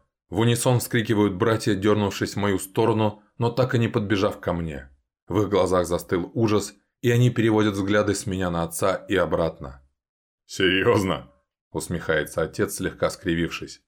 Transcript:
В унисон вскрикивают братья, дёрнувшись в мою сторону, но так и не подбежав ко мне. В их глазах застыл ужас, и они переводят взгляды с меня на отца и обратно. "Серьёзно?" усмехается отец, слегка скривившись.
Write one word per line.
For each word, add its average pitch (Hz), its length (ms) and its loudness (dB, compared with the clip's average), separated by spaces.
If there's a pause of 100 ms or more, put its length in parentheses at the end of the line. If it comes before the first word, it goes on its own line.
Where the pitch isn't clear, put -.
(300)
В 87 100 -2
унисон 120 400 2
вскрикивают 104 560 2
братья, 113 400 2
дёрнувшись 101 580 0
в 104 60 -6
мою 101 180 2
сторону, 110 640 0 (160)
но 117 140 0
так 127 240 0
и 117 40 2
не 117 80 2
подбежав 101 540 -2
ко - 100 -2
мне. 80 380 -6 (380)
В 101 160 0
их 95 60 -2
глазах 92 360 2
застыл 87 480 -4
ужас, 107 400 0 (280)
и 120 100 2
они 120 180 4
переводят 107 460 2
взгляды 101 400 2
с - 100 -8
меня 92 240 -2
на 85 140 -2
отца 92 320 -2
и 98 200 -4
обратно. 82 680 -2 (680)
"Серьёзно?" 95 840 0 (440)
усмехается 80 680 -4
отец, 92 340 -4
слегка 90 340 -4
скривившись. - 800 -6